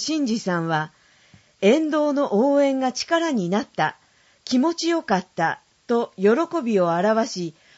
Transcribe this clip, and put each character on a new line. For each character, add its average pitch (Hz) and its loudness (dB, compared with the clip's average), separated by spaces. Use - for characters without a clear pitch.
真 294 -2
二 220 -2
さ 180 -2
ん 165 -4
は、 160 -2
沿 302 4
道 294 0
の 269 -2
応 285 4
援 269 2
が 254 -2
力 330 -2
に 190 -2
な 202 0
っ - -8
た、 - -4
気 254 0
持 320 2
ち 330 -4
よ 330 0
か 190 0
っ 185 -8
た 165 -2
と 233 -2
喜 196 4
び 226 0
を 175 2
表 208 0
し、 170 -8